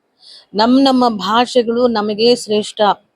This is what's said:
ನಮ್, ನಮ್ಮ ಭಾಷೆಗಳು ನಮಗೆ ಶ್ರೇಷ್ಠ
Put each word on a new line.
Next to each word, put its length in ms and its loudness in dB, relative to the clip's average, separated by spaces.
ನಮ್, 280 2
ನಮ್ಮ 260 2
ಭಾಷೆಗಳು 800 0
ನಮಗೆ 480 0
ಶ್ರೇಷ್ಠ 460 -4